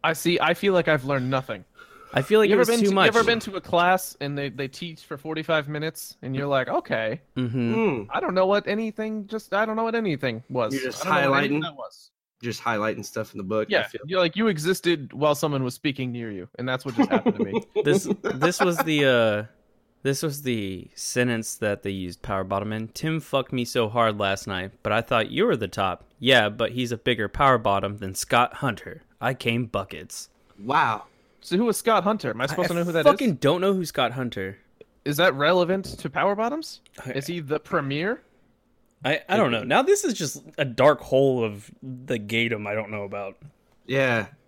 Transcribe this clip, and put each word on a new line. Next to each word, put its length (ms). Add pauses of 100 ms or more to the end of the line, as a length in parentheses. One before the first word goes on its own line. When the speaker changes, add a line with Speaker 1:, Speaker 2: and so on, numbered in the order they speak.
Speaker 1:
I 100
see. 260
I 140
feel 200
like 140
I've 180
learned 240
nothing. 360 (480)
Speaker 2:
I 80
feel 180
like 100
Speaker 1:
You 60
Speaker 2:
it 40
Speaker 1:
ever 20
Speaker 2:
was 80
Speaker 1:
been 120
Speaker 2:
too 80
Speaker 1:
to, 60
Speaker 2:
much. 180
Speaker 1:
you 60
ever 60
been 160
to 140
a 60
class 580
and 180
they, 120
they 180
teach 360
for 140
forty-five 520
minutes 520
and 140
you're 120
like, 200
"Okay, 540 (160)
Speaker 2:
Mm-hmm. 380
Speaker 3:
Mm. 340
Speaker 1:
I 100
don't 140
know 140
what 200
anything, 600
just, 260
I 120
don't 120
know 80
what 100
anything 540
was. 240
Speaker 3:
You're 100
just 220
Speaker 1:
I 160
don't 40
know 60
what 120
any 120
Speaker 3:
highlighting? 20
Speaker 1:
of 60
that 120
was." 320 (340)
Speaker 3:
Just 220
highlighting 420
stuff 280
in 40
the 60
book, 260
I 20
Speaker 1:
Yeah, 120
Speaker 3:
feel. 240
Speaker 1:
you're 120
like, 160
you 120
existed 640
while 220
someone 280
was 120
speaking 360
near 200
you, 260
and 100
that's 160
what 120
just 160
happened 260
to 80
me. 240
Speaker 3:
<laughs> 140
Speaker 2:
This, 240 (160)
this 360
was 200
the, 260
uh, 380 (580)
this 220
was 180
the 540
sentence 640
that 260
they 80
used 320
power 200
bottom 300
in. 160
"Tim 320
fucked 320
me 100
so 260
hard 300
last 280
night, 240 (100)
but 100
I 100
thought 300
you 140
were 100
the 140
top." 340 (160)
"Yeah, 300
but 220
he's 200
a 60
bigger 320
power 300
bottom 400
than 160
Scott 400
Hunter. 480 (180)
I 140
came 320
buckets." 600 (320)
Speaker 3:
Wow. 440 (380)
Speaker 1:
So 160
who 80
was 120
Scott 260
Hunter? 280
Am 100
I 60
supposed 240
Speaker 2:
I 20
Speaker 1:
to 60
know 60
who 60
that 120
Speaker 2:
fucking 280
Speaker 1:
is? 80
Speaker 2:
don't 220
know 120
who 120
Scott 280
Hunter. 440 (480)
Speaker 1:
Is 120
that 180
relevant 500
to 240
power 260
bottoms? 460 (240)
Speaker 2:
I 80
Speaker 1:
Is 140
he 120
the 200
premier? 600 (840)
Speaker 2:
I, 240
I 100
don't 140
know. 120
Now 180
this 220
is 100
just 300 (160)
a 60
dark 360
hole 420
of 280 (100)
the 380
gaydom 480
I 80
don't 160
know 140
about. 320 (500)
Speaker 3:
Yeah. 400 (200)